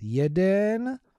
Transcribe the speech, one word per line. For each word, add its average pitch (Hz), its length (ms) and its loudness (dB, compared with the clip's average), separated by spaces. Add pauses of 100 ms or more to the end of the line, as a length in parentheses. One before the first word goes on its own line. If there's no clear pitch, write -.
jeden, 190 1000 0 (200)